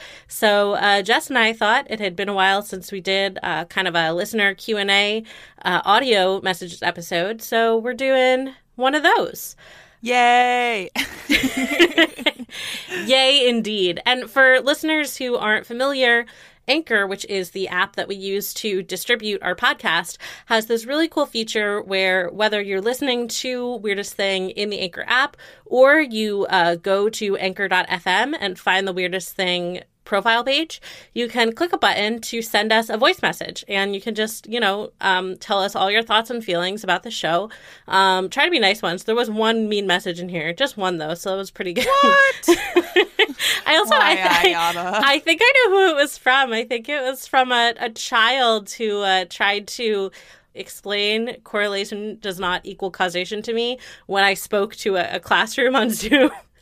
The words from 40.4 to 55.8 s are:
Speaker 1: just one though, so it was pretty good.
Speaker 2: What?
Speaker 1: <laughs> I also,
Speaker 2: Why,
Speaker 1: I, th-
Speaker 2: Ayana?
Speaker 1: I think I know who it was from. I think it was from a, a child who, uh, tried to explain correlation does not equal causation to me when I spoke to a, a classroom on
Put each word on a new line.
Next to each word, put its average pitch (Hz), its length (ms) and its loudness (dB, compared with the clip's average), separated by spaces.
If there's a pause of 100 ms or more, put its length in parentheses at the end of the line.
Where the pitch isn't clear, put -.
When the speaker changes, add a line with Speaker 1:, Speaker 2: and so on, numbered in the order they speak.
Speaker 1:
just 269 240 -2
one 185 220 -2
though, 156 160 -6
so 190 200 -6
it - 20 -4
was 196 160 -8
pretty 185 200 -8
good. 214 140 -2
Speaker 2:
What? 554 600 4
Speaker 1:
<laughs> 339 100 6 (1080)
I 302 120 4
also, 370 200 4
Speaker 2:
Why, - 140 4
Speaker 1:
I, - 40 4 (280)
th- 349 140 4
Speaker 2:
Ayana? 180 480 0
Speaker 1:
I 285 160 4
think 330 220 0
I 494 100 6 (120)
know 427 60 4
who 381 200 6
it 285 120 2
was - 160 -4
from. 262 340 2
I 220 120 -2
think 226 240 -6
it 294 120 -4
was 262 280 -6
from 254 240 2
a, 233 260 2
a 240 100 -4
child 226 840 2
who, 208 300 -4
uh, 190 300 2
tried 202 380 -2
to 208 420 -4 (420)
explain 208 920 -4
correlation 208 760 -6
does 185 200 -8
not 180 240 -2
equal 196 260 -8
causation 180 520 -4
to 226 120 -6
me 240 240 -4 (280)
when 196 180 2
I 196 100 4
spoke 202 420 -2
to 190 200 -2
a, 175 200 -2
a 180 40 -6
classroom 247 560 2
on 226 140 2